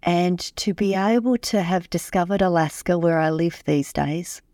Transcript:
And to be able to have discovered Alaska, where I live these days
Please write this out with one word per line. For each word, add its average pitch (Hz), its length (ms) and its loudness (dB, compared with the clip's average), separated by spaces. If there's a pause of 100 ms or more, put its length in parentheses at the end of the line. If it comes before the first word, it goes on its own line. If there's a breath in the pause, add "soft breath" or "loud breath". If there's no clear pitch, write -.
And 175 360 2 (180)
to - 180 -2
be 196 200 0
able 226 440 2
to - 240 -2
have 175 260 -2
discovered 185 540 -2
Alaska, 175 560 0
where 165 200 2
I 160 120 2
live 160 340 -2
these 147 280 0
days 151 500 -4 (120)